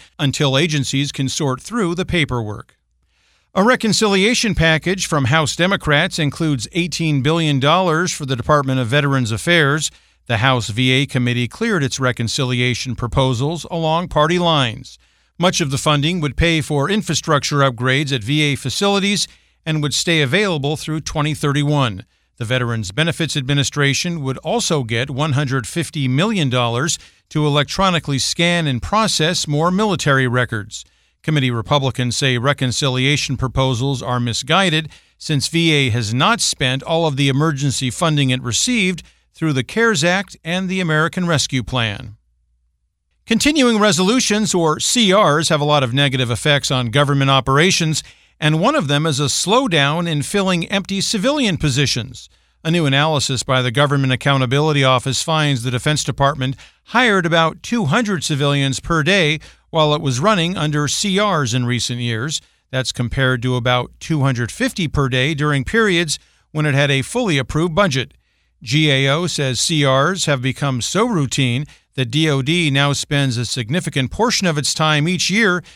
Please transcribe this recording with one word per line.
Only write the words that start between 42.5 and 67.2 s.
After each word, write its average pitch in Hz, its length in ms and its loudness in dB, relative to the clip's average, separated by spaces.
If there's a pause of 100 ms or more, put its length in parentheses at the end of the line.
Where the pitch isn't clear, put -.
Continuing 247 520 4
resolutions, 208 760 2
or 165 240 2
C 214 360 2
Rs, 165 340 4
have 151 120 2
a 147 40 0
lot 147 180 2
of 117 120 0
negative 131 360 0
effects 139 400 0
on 127 200 -2
government 139 400 2
operations, 151 720 2 (380)
and 156 200 2
one 247 140 2
of 208 140 0
them 147 160 2
is 147 140 0
a 147 60 0
slowdown 170 840 0
in 147 140 0
filling 185 460 0
empty 196 320 -4
civilian 226 560 0
positions. 131 760 -2 (340)
A 165 60 -2
new 170 160 2
analysis 139 560 0
by 127 200 0
the 123 80 0
Government 139 420 2
Accountability 139 720 2
Office 131 380 2
finds 147 400 0
the 123 80 -4
Defense 147 320 -2
Department 139 540 -2 (280)
hired 208 420 2
about 160 360 0
two 233 240 -2
hundred 202 380 0
civilians 139 560 0
per 165 220 0
day 156 380 2 (280)
while 151 260 2
it 151 60 -2
was 131 200 0
running 185 360 2
under 147 320 0
C 196 320 0
Rs 160 320 0
in 123 140 0
recent 120 340 -2
years. 120 400 -4 (300)
That's 131 220 -4
compared 127 500 0
to 127 140 -2
about 123 340 -2 (100)
two 156 220 -2
hundred 123 280 0
fifty 202 380 -2
per 139 220 0
day 131 240 0
during 143 300 0
periods 175 540 0 (340)
when 151 120 -2
it 147 100 2
had 143 160 2
a 135 120 2
fully 208 340 -2